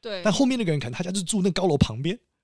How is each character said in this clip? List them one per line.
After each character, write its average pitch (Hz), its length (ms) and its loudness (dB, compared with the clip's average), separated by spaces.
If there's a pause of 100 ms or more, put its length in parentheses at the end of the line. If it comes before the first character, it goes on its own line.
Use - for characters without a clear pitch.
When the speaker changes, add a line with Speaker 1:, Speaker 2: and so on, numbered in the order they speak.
Speaker 1:
对。 202 220 -8
Speaker 2:
但 208 80 4
后 269 140 4
面 254 120 2
那 233 60 -2
个 165 80 2
人 147 80 0
可 123 60 -4
能 120 80 -8
他 180 100 -6
家 180 80 -4
就 196 100 -2
住 185 200 -2
那 190 100 2
高 185 160 0
楼 151 80 4
旁 120 260 0
边， 175 160 -4 (260)